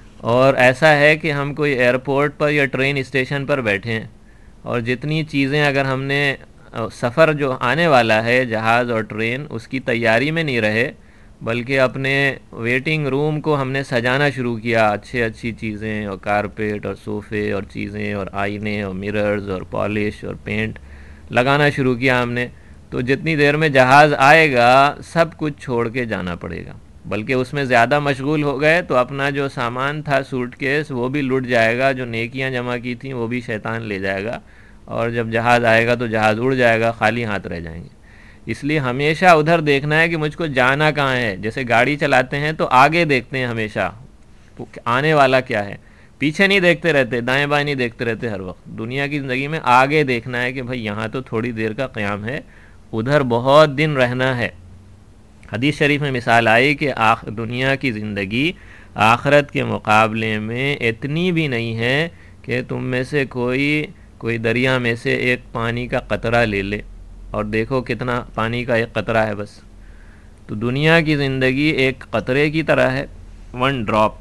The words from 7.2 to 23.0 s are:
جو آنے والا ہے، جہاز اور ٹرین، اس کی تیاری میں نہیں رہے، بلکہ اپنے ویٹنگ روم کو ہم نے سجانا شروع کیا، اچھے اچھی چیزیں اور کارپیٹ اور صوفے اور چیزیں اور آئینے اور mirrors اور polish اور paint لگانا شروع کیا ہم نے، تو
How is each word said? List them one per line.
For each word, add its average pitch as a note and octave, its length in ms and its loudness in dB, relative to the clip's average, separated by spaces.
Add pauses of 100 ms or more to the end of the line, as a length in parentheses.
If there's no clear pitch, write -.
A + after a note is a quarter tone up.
جو C#3 260 -2
آنے C3+ 280 2
والا A2+ 380 4
ہے، B2+ 200 2
جہاز A#2 460 0
اور A2+ 100 0
ٹرین، A2+ 480 -6
اس - 180 -10
کی C3 120 -6
تیاری A#2 520 0
میں E3 120 -2
نہیں B2+ 180 -2
رہے، A2 300 0 (500)
بلکہ A#2+ 380 -2
اپنے C3+ 560 0 (160)
ویٹنگ C3 560 -2
روم D3 340 -2
کو D3 200 0
ہم C3 100 -4
نے C#3 120 -2
سجانا C3 460 0
شروع A#2+ 280 -4
کیا، A2+ 320 2
اچھے G#2 340 -4
اچھی A2+ 280 -6
چیزیں G#2+ 540 -6
اور F#2+ 120 -8
کارپیٹ G#2 680 -4
اور G2 180 -6
صوفے G#2 480 -6
اور G2+ 120 -4
چیزیں G#2 500 -6
اور G2+ 180 -6
آئینے G#2 500 -4
اور F#2+ 120 -6
mirrors G2+ 560 -2
اور F#2 120 -6
polish G#2 640 -4
اور F#2+ 200 -10
paint G#2+ 360 -6 (520)
لگانا C#3 380 2
شروع C3+ 260 0
کیا B2 280 0
ہم A#2+ 80 -4
نے، B2 160 -4 (420)
تو C3 120 -6